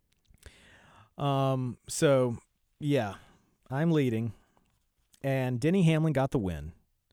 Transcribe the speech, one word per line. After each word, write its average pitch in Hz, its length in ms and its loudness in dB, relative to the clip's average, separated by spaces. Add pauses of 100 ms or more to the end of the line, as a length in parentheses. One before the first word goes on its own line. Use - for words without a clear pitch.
(1160)
Um, 135 600 -2 (100)
so, 131 500 2 (420)
yeah, 127 360 -2 (560)
I'm 156 200 0
leading, 117 420 0 (920)
and 131 360 -2
Denny 180 240 2
Hamlin 160 300 4
got 135 180 0
the 147 80 0
win. 82 340 -6 (400)